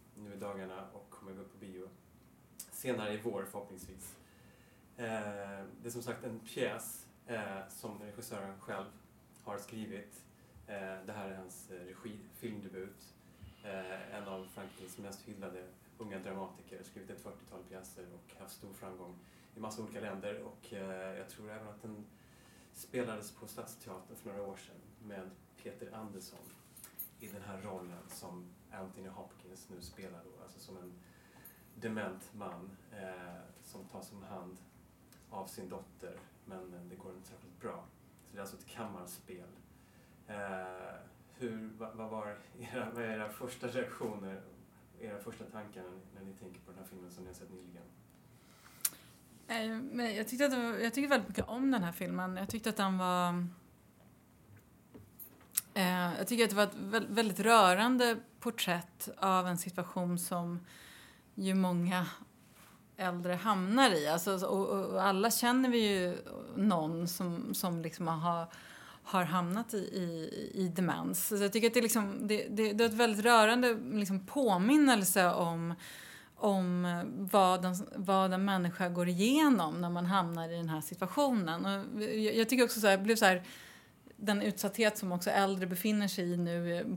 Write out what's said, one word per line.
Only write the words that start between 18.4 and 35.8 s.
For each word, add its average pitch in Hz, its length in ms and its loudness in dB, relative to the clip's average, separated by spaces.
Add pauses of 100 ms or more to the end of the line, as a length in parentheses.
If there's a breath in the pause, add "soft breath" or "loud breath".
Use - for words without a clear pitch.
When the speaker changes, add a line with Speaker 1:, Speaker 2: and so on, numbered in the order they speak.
Speaker 1:
haft - 160 -16
stor - 160 -16
framgång 92 420 -14 (420 soft breath)
i 110 40 -14
massa 107 220 -8
olika 104 180 -10
länder. 101 420 -6
Och, - 300 -16
eh, 95 460 -8
jag 95 100 -12
tror 107 220 -16
även 107 180 -14
att 104 140 -18
den 107 220 -12 (680 soft breath)
spelades 113 600 -8
på - 140 -18
Stadsteatern - 760 -16
för 104 80 -12
några 101 120 -8
år 98 140 -10
sedan - 520 -20
med 95 220 -12 (320)
Peter - 320 -14
Andersson 101 440 -14 (840 loud breath)
i 113 60 -14
den 98 200 -14
här 95 160 -12
rollen 90 360 -12 (100)
som 90 360 -14 (280)
Anthony 95 360 -12
Hopkins 92 600 -18
nu 90 120 -14
spelar 90 420 -14
då. 90 180 -20
Alltså 95 180 -20
som 92 160 -16
en 90 160 -14 (840 loud breath)
dement 107 580 -6
man, 95 380 -12 (220)
eh, 92 480 -12 (220)
som 92 220 -18
tas - 280 -16
om 98 180 -16
hand 92 260 -12 (760)
av 95 160 -10
sin 95 220 -12
dotter, 95 480 -14 (300)